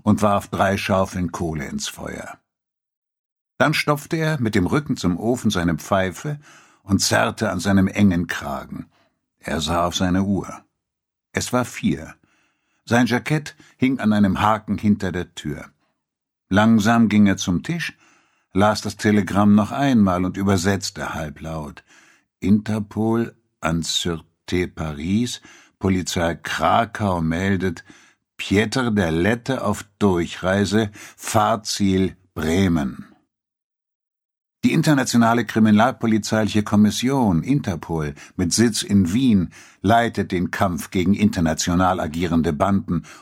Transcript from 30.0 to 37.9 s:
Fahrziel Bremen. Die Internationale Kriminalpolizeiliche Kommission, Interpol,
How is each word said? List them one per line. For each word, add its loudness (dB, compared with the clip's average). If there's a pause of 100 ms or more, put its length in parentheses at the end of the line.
Fahrziel 0 (180)
Bremen. 0 (1600)
Die 2
Internationale 2
Kriminalpolizeiliche 2
Kommission, 2
Interpol, -4 (200)